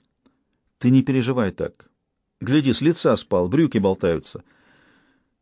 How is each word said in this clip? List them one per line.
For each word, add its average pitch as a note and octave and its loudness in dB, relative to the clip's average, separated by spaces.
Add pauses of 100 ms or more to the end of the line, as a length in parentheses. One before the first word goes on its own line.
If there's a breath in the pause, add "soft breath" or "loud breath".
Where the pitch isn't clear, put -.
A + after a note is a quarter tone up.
(760)
"Ты B2 2
не C3 6
переживай B2 -2
так. - -10 (500)
Гляди, C3+ 0
с A2+ -2
лица D3+ 0
спал, F2+ -2
брюки C3+ 0
болтаются. F#2+ -2 (1000 soft breath)